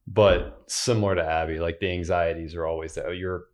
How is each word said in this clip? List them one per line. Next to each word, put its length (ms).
but 600
similar 480
to 100
Abby, 360
like, 180
the 140
anxieties 640
are 100
always 280
there. 180
You're 420